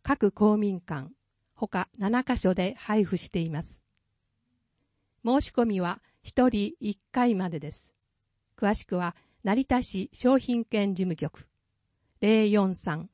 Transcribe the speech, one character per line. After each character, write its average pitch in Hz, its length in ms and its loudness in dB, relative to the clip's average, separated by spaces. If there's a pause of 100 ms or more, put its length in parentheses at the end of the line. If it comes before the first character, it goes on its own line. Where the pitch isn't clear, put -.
各 220 300 2
公 214 260 4
民 202 240 -2
館、 156 300 -8 (440)
他 190 320 -4 (100)
七 233 260 0
カ 247 120 -2
所 185 180 2
で 185 240 -2
配 214 260 0
布 185 120 -2
し - 140 -6
て 185 100 -2
い 165 100 -2
ま 160 140 -6
す。 - 200 -18 (1400)
申 254 180 2
し - 100 -8
込 240 140 2
み 196 160 0
は 180 200 -4 (220)
一 254 260 2
人 220 300 -2
一 208 200 -6 (120)
回 247 240 2
ま 185 140 -2
で 160 100 -6
で 147 120 -12
す。 - 220 -20 (640)
詳 208 160 2
し - 100 -4
く 180 140 -6
は、 175 180 -4 (280)
成 226 220 2
田 254 180 2
市 - 300 -6
商 262 240 2
品 240 280 -2
券 202 300 0
事 185 80 -2
務 180 120 -2
局、 - 320 -10 (760)
零 214 280 4
四 196 260 2
三 165 380 -6